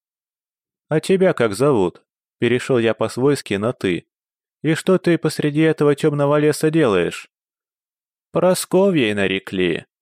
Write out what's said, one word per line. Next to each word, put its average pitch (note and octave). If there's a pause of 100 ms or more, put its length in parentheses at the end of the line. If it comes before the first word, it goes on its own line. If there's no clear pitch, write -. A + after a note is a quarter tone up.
(880)
«А D#3
тебя F#3
как A2+
зовут?» G#2+ (360)
Перешёл B2
я A2+
по-свойски B2
на G#2+
«ты». F2+ (560)
«И D#3
что F#3
ты E3+
посреди D3+
этого D#3
тёмного C#3+
леса D3+
делаешь?» G#2 (1040)
«Просковьей F3
нарекли», F#2+ (160)